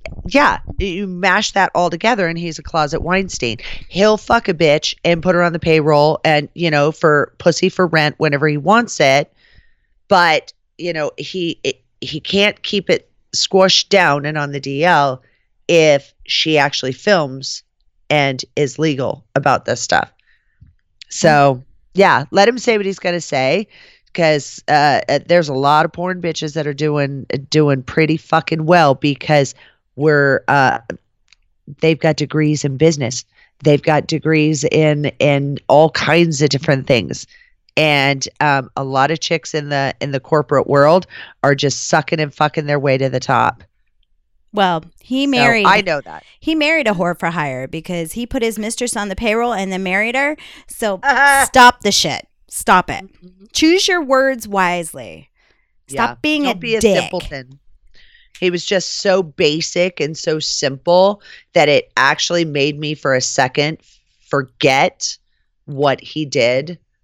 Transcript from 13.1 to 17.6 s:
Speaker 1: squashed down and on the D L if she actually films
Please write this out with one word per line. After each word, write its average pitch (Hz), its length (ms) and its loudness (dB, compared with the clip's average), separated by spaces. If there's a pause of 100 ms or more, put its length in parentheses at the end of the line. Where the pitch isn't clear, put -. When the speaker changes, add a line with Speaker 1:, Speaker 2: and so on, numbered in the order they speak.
Speaker 1:
squashed - 540 2
down 147 360 2
and 151 100 -6
on 143 160 -6
the 143 80 -8
D 139 240 -6
L 143 380 2 (460)
if 156 440 4 (140)
she - 320 -2
actually 139 360 0
films 135 680 -2 (480)